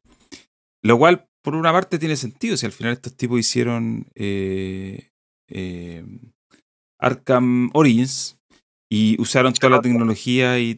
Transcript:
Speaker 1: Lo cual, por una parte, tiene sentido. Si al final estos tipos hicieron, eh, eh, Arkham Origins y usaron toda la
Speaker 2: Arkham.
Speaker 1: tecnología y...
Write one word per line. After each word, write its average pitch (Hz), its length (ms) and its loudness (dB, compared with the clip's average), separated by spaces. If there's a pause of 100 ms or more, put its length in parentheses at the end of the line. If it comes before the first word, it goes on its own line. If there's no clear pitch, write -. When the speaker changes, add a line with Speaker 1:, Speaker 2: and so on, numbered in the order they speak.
(840)
Speaker 1:
Lo 113 140 6
cual, 170 300 4 (160)
por 147 140 -4
una 160 160 2
parte, 185 260 0
tiene 156 180 -2
sentido. 147 400 -6
Si - 100 -2
al 101 60 -6
final 117 220 -4
estos - 220 -12
tipos 120 240 -2
hicieron, 117 720 -2
eh, 95 960 -6 (380)
eh, 87 560 -12 (960)
Arkham 123 760 0
Origins 135 640 0 (540)
y 110 300 2
usaron 127 320 2
toda 131 180 2
la 127 60 6
Speaker 2:
Arkham. 120 160 0
Speaker 1:
tecnología 123 680 0
y... 117 200 -2